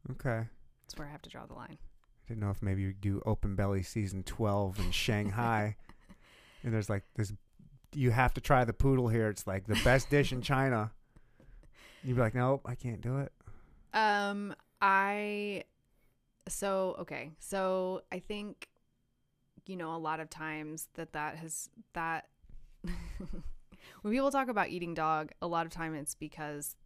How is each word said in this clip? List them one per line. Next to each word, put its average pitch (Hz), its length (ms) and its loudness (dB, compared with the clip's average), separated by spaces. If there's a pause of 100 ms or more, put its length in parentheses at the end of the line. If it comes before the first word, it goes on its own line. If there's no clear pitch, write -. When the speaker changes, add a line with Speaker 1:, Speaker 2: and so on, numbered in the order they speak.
(120)
Speaker 1:
Okay. 117 320 -2 (400)
Speaker 2:
That's - 140 -16
where 151 100 -10
I 147 40 -14
have 151 120 -16
to - 60 -18
draw - 160 -16
the - 80 -18
line. - 260 -16
Speaker 1:
I - 480 -20
didn't 110 140 -6
know 101 100 2
if 95 100 -2
maybe 98 200 0
you 95 120 -2
do 98 320 -2
Open 104 300 0
Belly 98 280 2
season 95 400 -4
twelve 101 560 0
in - 120 2
Shanghai. 107 920 0
Speaker 2:
<laughs> - 40 -20 (760)
Speaker 1:
And 113 120 -2
there's, 107 160 0
like, 101 140 0 (120)
this, 107 160 0 (640)
you 127 180 6
have 123 220 6
to - 80 -2
try 127 240 8
the 113 80 0
poodle 131 340 6
here. 113 220 4
It's, - 180 -4
like, 95 180 -2
the 107 160 2
best 131 280 6
dish 143 240 4
in 127 80 -4
China. 131 500 2 (1120)
You'd 127 120 0
be 123 60 4
like, 110 140 4
"Nope, 127 300 4
I 120 100 -6
can't 120 240 -6
do 127 200 -2
it." 139 120 -6 (600)
Speaker 2:
Um, 202 600 0 (280)
I, 208 840 0 (840)
so, 190 500 -2
okay. 147 400 -10
So 185 640 -2 (100)
I 185 80 -6
think, 208 480 -10 (1000)
you 190 100 -8
know, 160 180 -6
a - 20 -6
lot 160 220 -2
of 156 100 -10
times 156 680 -8
that 165 180 -10
that 151 240 -4
has, 160 320 -10 (240)
that, 165 340 -4 (280)
<laughs> - 280 -18 (1160)
when 208 120 0
people 269 180 4
talk 269 180 0
about 208 180 2
eating 170 260 -6
dog, 156 380 0 (100)
a 175 60 -4
lot 165 180 -2
of 160 60 -12
time 160 240 -6
it's 147 180 -8
because 147 640 -10 (100)